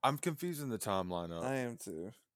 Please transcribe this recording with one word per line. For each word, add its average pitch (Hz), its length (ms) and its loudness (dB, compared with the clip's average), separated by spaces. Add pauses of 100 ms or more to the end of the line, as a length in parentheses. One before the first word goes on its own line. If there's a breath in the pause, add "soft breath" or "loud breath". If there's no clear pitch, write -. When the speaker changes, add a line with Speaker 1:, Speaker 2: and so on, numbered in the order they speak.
Speaker 1:
I'm 139 140 6
confused 165 440 0
in 139 80 -2
the 113 100 0
timeline 90 560 0
up. 85 100 -4
Speaker 2:
I 135 120 2
am 120 200 -2
too. 87 340 -8 (240)